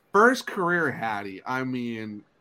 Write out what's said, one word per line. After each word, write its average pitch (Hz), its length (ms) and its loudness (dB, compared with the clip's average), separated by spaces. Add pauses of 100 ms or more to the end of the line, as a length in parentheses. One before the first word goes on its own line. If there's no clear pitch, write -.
(140)
first 240 320 6
career 170 460 0
Hattie. 101 520 -6
I 127 200 -2
mean, 117 600 -6 (180)